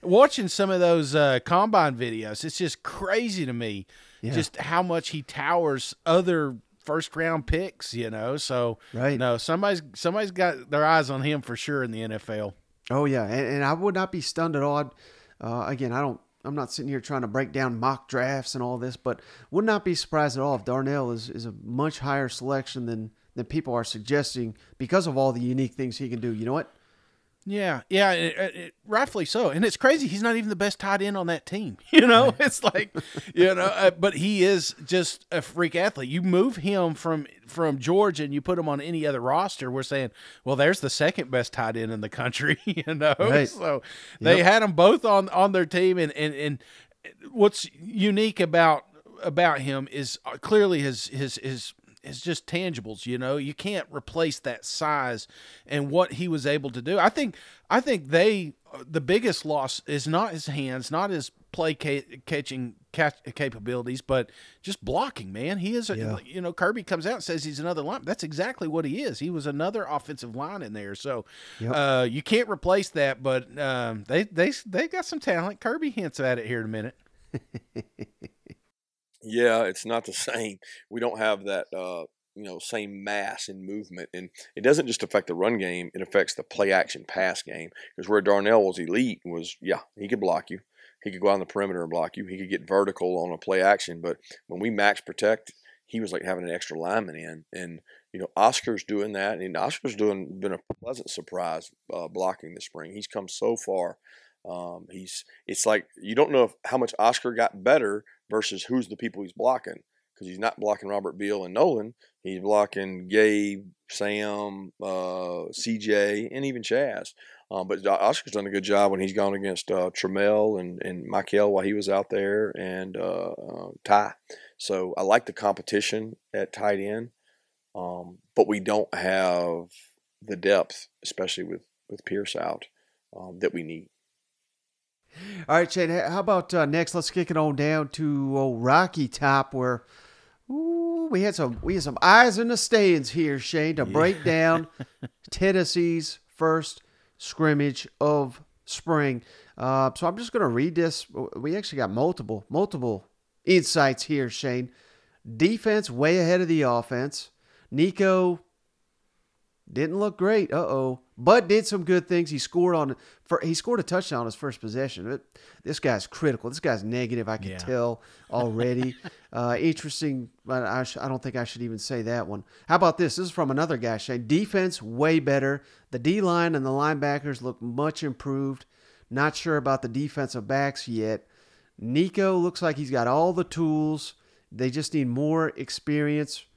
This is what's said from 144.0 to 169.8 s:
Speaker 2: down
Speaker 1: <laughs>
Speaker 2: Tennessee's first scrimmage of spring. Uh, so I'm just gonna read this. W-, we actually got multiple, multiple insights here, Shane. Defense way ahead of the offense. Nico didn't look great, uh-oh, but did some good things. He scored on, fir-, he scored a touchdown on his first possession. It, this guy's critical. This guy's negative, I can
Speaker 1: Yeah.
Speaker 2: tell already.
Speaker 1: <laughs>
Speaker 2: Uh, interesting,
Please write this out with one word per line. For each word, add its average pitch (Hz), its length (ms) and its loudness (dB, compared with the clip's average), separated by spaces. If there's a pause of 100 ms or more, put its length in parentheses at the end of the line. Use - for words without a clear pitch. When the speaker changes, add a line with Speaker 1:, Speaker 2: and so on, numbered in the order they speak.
Speaker 2:
down 165 440 4 (320)
Speaker 1:
<laughs> - 320 -14
Speaker 2:
Tennessee's 175 960 2
first 160 560 0 (340)
scrimmage 143 680 0 (120)
of 143 420 2 (240)
spring. 143 580 0 (340)
Uh, 131 380 2
so 175 120 0
I'm 175 80 0
just 233 160 -10
gonna 208 160 2
read 139 280 0
this. 165 300 0
W-, - 300 -8
we 147 220 -4
actually 202 200 -6
got 113 120 0
multiple, 113 580 -2
multiple 131 600 -2 (380)
insights 160 580 4
here, 139 260 -2
Shane. 127 420 -4 (640)
Defense 214 520 2
way 151 300 4
ahead 175 200 4
of 180 80 0
the 160 140 4
offense. 123 680 -2 (400)
Nico 185 680 2 (1300)
didn't 160 280 -2
look 208 180 -2
great, 202 340 2
uh-oh, 135 480 0 (160)
but 185 320 8
did 214 200 4
some 196 160 -2
good 175 240 2
things. 170 240 2
He 143 80 -4
scored 175 360 2
on, 139 200 0 (280)
fir-, - 200 0
he 165 100 0
scored 233 260 0
a 175 40 -2
touchdown 156 380 -2
on 117 40 -2
his 113 80 -6
first 135 260 -8
possession. 113 520 -6
It, 139 100 -8 (420)
this 147 160 -6
guy's 117 280 0
critical. 123 420 -2
This 143 100 -10
guy's 113 240 0
negative, 117 460 -2
I 110 80 -2
can 95 140 -8
Speaker 1:
Yeah. 92 60 -10
Speaker 2:
tell 120 440 -2 (300)
already. 123 680 0
Speaker 1:
<laughs> - 60 -20 (260)
Speaker 2:
Uh, 120 280 -2
interesting, 147 680 -2 (160)